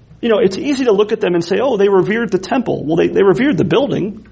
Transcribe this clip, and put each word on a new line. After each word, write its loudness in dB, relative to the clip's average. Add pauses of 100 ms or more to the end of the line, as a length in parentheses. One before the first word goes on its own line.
(220)
you -2
know, 2
it's 0
easy -2
to 2
look 2
at -4
them 0
and 0
say, -2
"Oh, 0
they 2
revered 0
the 0
temple." -2
Well, 0
they, 2
they 2
revered 2
the 2
building. -2